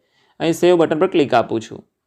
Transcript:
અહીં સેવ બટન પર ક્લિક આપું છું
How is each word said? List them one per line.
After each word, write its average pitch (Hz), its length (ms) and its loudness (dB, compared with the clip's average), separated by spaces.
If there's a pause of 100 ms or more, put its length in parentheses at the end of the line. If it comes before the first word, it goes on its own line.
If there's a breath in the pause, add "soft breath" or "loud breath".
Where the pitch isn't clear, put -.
(400)
અહીં 160 120 -2
સેવ 175 240 2
બટન 160 220 2
પર 156 80 0
ક્લિક 143 280 0
આપું 113 260 0
છું - 240 -18 (220)